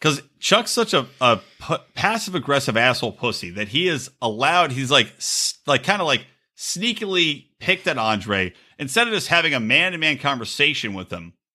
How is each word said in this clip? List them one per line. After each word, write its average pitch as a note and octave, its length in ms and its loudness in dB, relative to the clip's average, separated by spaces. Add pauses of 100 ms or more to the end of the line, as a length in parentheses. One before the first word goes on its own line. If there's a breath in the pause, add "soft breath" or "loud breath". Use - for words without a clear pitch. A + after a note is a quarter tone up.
'Cause D3 220 0 (160)
Chuck's A3+ 320 2
such A3 240 0
a, C#3 100 2 (160)
a A#2 180 4 (200)
pu-, - 180 -4 (160)
passive-aggressive F3 840 -2
asshole A#2+ 360 2
pussy A2+ 400 -6
that G2+ 180 -6
he D#3+ 180 0
is D#3 220 -4 (140)
allowed, C#3 480 2
he's B2+ 180 -4
like, C3 280 4
s-, - 500 -4
like, C3+ 160 2
kinda, G3 200 0
like, C#3 220 0 (320)
sneakily F3+ 880 -2 (140)
picked F#3 280 0
at D3+ 120 0
Andre G2+ 540 0 (260 soft breath)
instead A3 280 0
of A3 60 -4
just G3 140 -2
having E3 260 2
a C3 60 0
man-to-man D#3 580 0
conversation C3+ 760 -2
with F#2 180 -10
him F2 220 -12 (220)